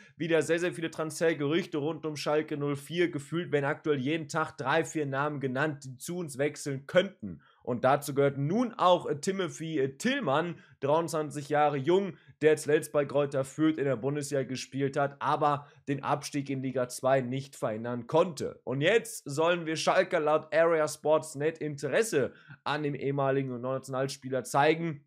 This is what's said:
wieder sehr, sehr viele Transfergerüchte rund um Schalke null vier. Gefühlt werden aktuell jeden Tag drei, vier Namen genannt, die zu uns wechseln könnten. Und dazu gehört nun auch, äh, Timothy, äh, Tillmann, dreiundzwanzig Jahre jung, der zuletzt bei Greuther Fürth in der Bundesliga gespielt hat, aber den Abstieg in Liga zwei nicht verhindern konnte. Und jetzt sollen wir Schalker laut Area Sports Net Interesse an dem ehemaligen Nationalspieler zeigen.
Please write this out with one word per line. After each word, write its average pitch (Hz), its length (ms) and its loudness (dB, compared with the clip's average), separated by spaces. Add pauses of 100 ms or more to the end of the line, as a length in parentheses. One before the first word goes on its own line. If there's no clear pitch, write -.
(160)
wieder 160 260 2
sehr, 160 160 0
sehr 170 160 -2
viele 160 160 -6
Transfergerüchte 160 920 -2
rund 151 260 -4
um 156 100 -6
Schalke 156 400 -2
null 143 220 -2
vier. 170 340 -2
Gefühlt 151 400 -6
werden 143 140 2
aktuell 139 340 0
jeden 147 300 -2
Tag 156 260 -2
drei, 151 300 2
vier 156 200 -4
Namen 139 360 -2
genannt, 139 420 -2
die 127 140 -14
zu 175 200 -8
uns 143 200 -8
wechseln 139 500 -4
könnten. 180 540 -2 (200)
Und 120 220 -2
dazu 139 320 2
gehört 139 220 4
nun 196 360 0
auch, 175 320 4
äh, 143 140 -2
Timothy, 160 600 -4
äh, 135 180 -2
Tillmann, 170 580 0 (240)
dreiundzwanzig 151 720 -2
Jahre 147 260 4
jung, 175 380 2 (280)
der 156 140 8
zuletzt 151 380 0
bei 147 100 4
Greuther 139 400 0
Fürth 156 340 0
in 131 60 -2
der 139 140 0
Bundesliga 139 460 -2
gespielt 135 520 -4
hat, 139 260 0
aber 143 460 0 (220)
den 139 160 -4
Abstieg 143 440 -2
in 131 140 -4
Liga 127 240 -2
zwei 135 320 2
nicht 131 380 -6
verhindern 120 500 -4
konnte. 160 560 0
Und 135 160 -4
jetzt 220 460 2
sollen 160 400 0
wir 160 100 -2
Schalker 180 460 2
laut 151 340 2
Area 160 320 4
Sports 151 480 0
Net 156 220 -2
Interesse 147 760 0 (320)
an 147 200 -2
dem 143 120 -2
ehemaligen 135 640 0
Nationalspieler 131 840 -4
zeigen. 156 600 2